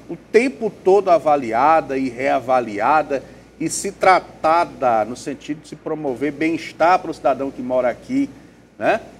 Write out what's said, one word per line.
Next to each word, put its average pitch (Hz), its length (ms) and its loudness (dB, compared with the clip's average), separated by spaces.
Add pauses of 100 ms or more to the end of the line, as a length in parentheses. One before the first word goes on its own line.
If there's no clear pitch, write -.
o 170 80 -10
tempo 226 560 0 (120)
todo 190 260 4
avaliada 147 880 2
e 135 120 -2
reavaliada 127 1120 0 (360)
e 160 100 -4
se 196 220 -8
tratada 156 1120 0
no 113 120 -6
sentido 147 460 -12
de - 80 -20
se 165 60 -14
promover 151 560 -6
bem-estar 160 680 0
para 170 100 -8
o 156 40 -8
cidadão 139 360 -2
que 127 120 -12
mora 127 280 0
aqui, 131 400 -4 (480)
né? 160 240 0 (180)